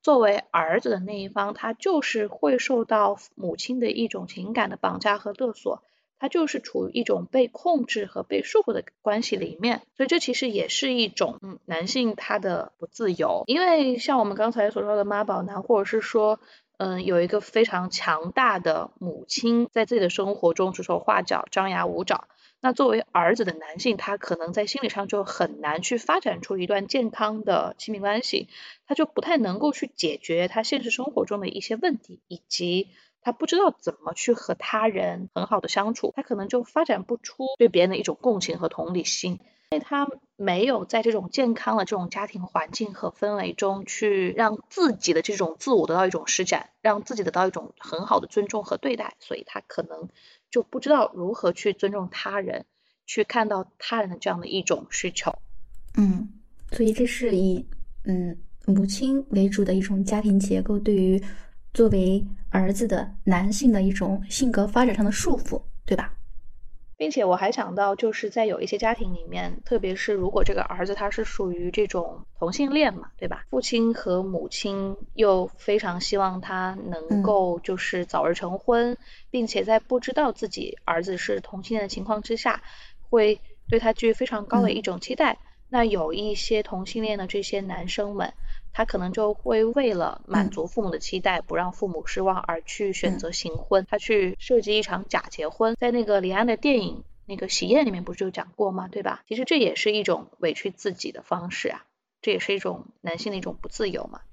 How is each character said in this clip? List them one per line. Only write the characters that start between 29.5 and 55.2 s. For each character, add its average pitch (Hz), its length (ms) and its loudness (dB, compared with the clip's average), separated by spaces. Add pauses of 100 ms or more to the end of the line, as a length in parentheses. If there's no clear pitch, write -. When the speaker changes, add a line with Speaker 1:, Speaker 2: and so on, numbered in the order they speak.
Speaker 1:
够 294 140 0
去 - 240 -6
解 147 200 -2
决 170 300 0
他 220 160 -2
现 254 220 -2
实 233 60 -6
生 254 160 -4
活 269 180 -2
中 208 160 -4
的 185 80 -6
一 202 120 -8
些 226 140 -6
问 277 240 -2
题， - 300 -20
以 175 180 -14
及 180 420 -2 (320)
他 247 120 -2
不 320 140 -4
知 339 100 0
道 370 200 4
怎 - 180 -6 (100)
么 160 100 -6
去 - 180 0
和 233 220 0
他 220 320 -2
人 185 480 -2
很 185 120 -2
好 196 140 2
的 - 80 -8
相 208 240 0
处， - 220 -2
他 277 80 -6
可 233 140 -4
能 196 120 -8
就 247 140 0
发 311 220 0
展 196 180 0
不 240 140 -4
出 - 300 -10 (120)
对 233 100 8
别 175 140 6
人 185 80 6
的 185 60 -2
一 - 60 -4
种 156 180 -4
共 214 200 2
情 175 180 -4
和 165 100 -2
同 165 260 -6
理 175 80 0
心， - 380 -4 (300)
因 311 80 0
为 - 20 0
他 285 280 -2 (280)
没 196 280 2
有 233 200 0
在 226 180 0
这 233 80 4
种 190 200 -2
健 240 240 2
康 220 220 0
的 196 80 2
这 208 120 -2
种 180 140 -4
家 208 180 -6
庭 180 180 -10
环 160 240 -4
境 208 240 -6
和 180 160 -6
氛 208 260 -2
围 185 160 -4
中 196 340 -2
去 190 500 0
让 214 200 2 (120)
自 330 240 2
己 175 220 0
的 165 80 4
这 208 140 -4
种 165 220 -2
自 269 140 0
我 160 160 6
得 160 60 0
到 185 120 4
一 185 40 2
种 160 180 -6
施 - 160 0
展， - 260 -2 (100)
让 208 220 2
自 247 140 -8
己 202 80 -4
得 190 80 -2
到 185 160 2
一 - 20 0
种 - 280 -12
很 175 280 -8
好 - 140 2
的 - 80 -10
尊 208 180 0
重 208 160 -4
和 202 140 -4
对 262 180 -2
待， 214 240 -8
所 - 180 -10
以 - 100 -12
他 202 200 -10
可 - 160 -8
能 160 260 -12 (420)
就 240 120 2
不 - 180 -8
知 285 100 -4
道 269 240 6
如 185 180 -4
何 185 200 0
去 202 200 -2
尊 202 200 -2
重 185 180 -4
他 196 300 -4
人， - 260 -8 (400)
去 - 160 -2
看 220 260 2
到 190 180 -2 (120)
他 226 220 -4
人 190 100 0
的 175 80 -8
这 - 100 -4
样 175 120 -2
的 175 80 -12
一 190 140 -2
种 170 280 -2
需 - 220 -4
求。 - 200 -2 (640)